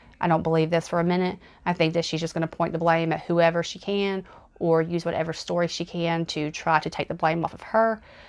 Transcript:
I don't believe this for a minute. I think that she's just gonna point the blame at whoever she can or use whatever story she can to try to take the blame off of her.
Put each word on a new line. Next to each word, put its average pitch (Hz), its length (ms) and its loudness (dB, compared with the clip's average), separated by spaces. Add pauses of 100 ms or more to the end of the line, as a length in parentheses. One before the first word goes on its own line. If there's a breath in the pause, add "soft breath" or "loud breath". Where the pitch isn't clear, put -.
(200 loud breath)
I 175 80 0
don't 160 140 4
believe 160 300 2
this 165 180 0
for 175 100 0
a 170 40 2
minute. 180 340 0 (300 loud breath)
I 180 60 0
think 165 200 2
that 170 100 2
she's 160 160 -4
just 165 140 -4
gonna 165 140 -2
point 165 260 -4
the 165 60 -4
blame 165 340 2
at 160 80 -4
whoever 170 400 2
she - 160 -10
can 196 480 -2 (320 loud breath)
or 165 240 2
use 170 220 -4
whatever 165 300 -2
story 175 340 -2
she - 160 -6
can 165 420 -2
to 151 240 -4
try 160 300 0
to 160 100 -2
take - 200 -6
the - 40 -6
blame 165 300 0
off 156 100 -4
of - 80 -18
her. 220 400 0 (280 loud breath)